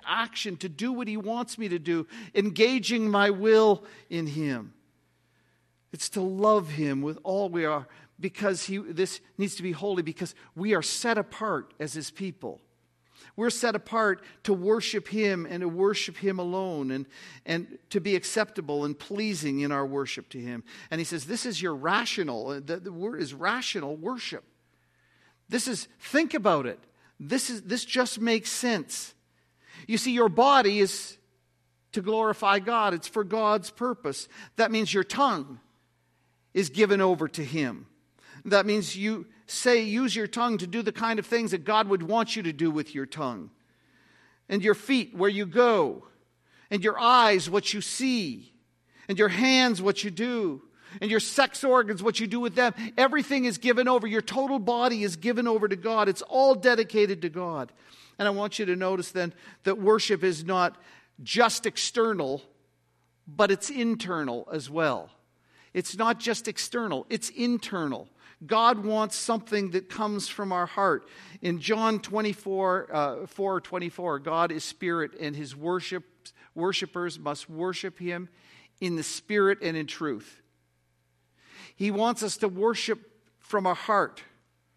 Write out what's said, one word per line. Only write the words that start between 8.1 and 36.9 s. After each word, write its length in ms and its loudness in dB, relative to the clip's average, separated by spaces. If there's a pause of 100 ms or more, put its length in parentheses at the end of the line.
because 460 -2
he, 120 -6
this 420 -4 (200)
needs 160 -4
to 80 -10
be 80 -4
holy, 320 -4
because 320 -8 (200)
we 200 2
are 80 2
set 340 -2
apart 640 -4
as 140 -6
his 180 -10
people. 500 -10 (760)
We're 140 0
set 260 0
apart 480 0 (200)
to 100 2
worship 540 0
him 420 0
and 120 -6
to 60 -2
worship 500 0
him 200 -2
alone 540 -4
and, 160 -6 (380)
and 340 -6 (100)
to 100 -2
be 160 2
acceptable 680 -2
and 120 -4
pleasing 640 -4
in 100 -2
our 140 0
worship 440 -6
to 100 -12
him. 240 -10 (280)
And 80 -4
he 60 -4
says, 200 -8
"This 200 -6
is 160 -6
your 140 -2
rational," 760 -2
uh, 140 -8
the, 160 -6
the 120 -12
word 300 -8
is 120 -6
rational 600 -4
worship. 480 -8 (1080)
This 180 -2
is, 200 -6 (120)
think 340 0
about 340 2
it. 120 -8 (400)
This 300 -4
is, 140 -10
this 220 -6
just 340 -2
makes 300 0
sense. 640 -4 (720)
You 100 0
see, 140 0
your 180 4
body 500 6
is 380 0 (760)
to 80 -2
glorify 580 2
God. 340 0
It's 140 -6
for 160 -2
God's 460 0
purpose. 580 -6 (280)
That 160 2
means 220 0
your 100 4
tongue 560 0 (960)
is 160 0
given 320 4